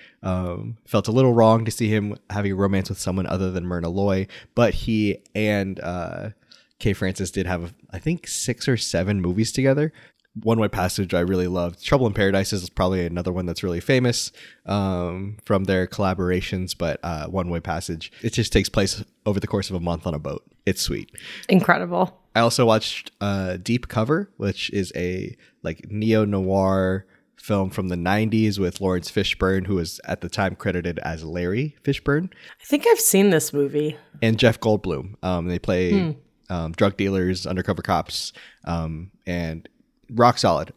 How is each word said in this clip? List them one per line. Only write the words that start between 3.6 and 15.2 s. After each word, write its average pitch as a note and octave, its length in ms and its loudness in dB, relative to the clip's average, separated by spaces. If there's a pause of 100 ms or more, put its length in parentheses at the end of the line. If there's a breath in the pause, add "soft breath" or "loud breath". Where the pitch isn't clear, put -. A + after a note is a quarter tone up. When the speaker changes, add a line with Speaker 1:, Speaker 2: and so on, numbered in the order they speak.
Speaker 1:
Myrna F2 240 -2
Loy, F#2+ 380 0 (260 loud breath)
but A#2 220 4
he G#2+ 420 0 (160)
and, G2+ 460 0
uh, F2 500 -6 (500 soft breath)
Kay G2 140 0
Francis F#2 380 -2
did F#2 160 -2
have, F2 260 -4 (180)
I F#2 80 -10
think, E3+ 280 -4
six - 400 -6
or C3 100 4
seven F#2+ 440 0
movies F2+ 300 0
together. C3+ 400 2 (520 soft breath)
One A2+ 160 4
Way G#2+ 80 4
Passage F#2 480 -2
I F2 60 4
really F2+ 260 2
loved. F2 360 -4
Trouble C3 240 2
in G2+ 60 0
Paradise G2 400 2
is F2+ 160 -4
probably F#2 360 0
another F2 260 -4
one F2+ 160 -4
that's E2+ 160 -6
really F2 160 -2
famous, B2 520 0 (360 loud breath)
um, F#2+ 760 -2